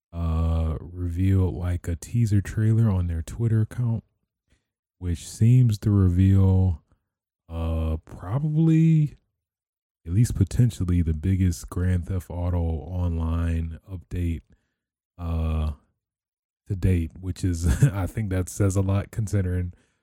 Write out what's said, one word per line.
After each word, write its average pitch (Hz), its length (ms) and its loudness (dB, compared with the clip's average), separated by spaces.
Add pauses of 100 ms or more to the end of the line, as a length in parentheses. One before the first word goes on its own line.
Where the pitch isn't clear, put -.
(120)
uh, 82 680 0
revealed, 90 760 0
like, 87 340 -4
a 82 80 -4
teaser 104 440 0
trailer 110 480 2
on 90 200 0
their 82 140 -4
Twitter 113 400 0
account, 117 420 -4 (920)
which 87 300 -6
seems 120 500 4
to 110 120 0
reveal, 95 960 4 (640)
uh, 80 560 -4
probably, 156 1120 0 (920)
at 82 60 -6
least 110 240 2
potentially, 90 680 0
the 80 100 0
biggest 90 560 0
Grand 90 380 -2
Theft 92 240 -6
Auto 87 280 -2
Online 82 1200 -2 (120)
update, 87 500 -6 (760)
uh, 80 540 -2 (960)
to 101 80 -4
date, 90 340 0 (100)
which 92 220 -8
is, 87 240 -2 (180)
<laughs> 139 80 4
I 92 140 -4
think 104 240 -6
that 92 180 -2
says 98 280 0
a 98 60 2
lot 98 280 -2
considering, 90 640 -2 (300)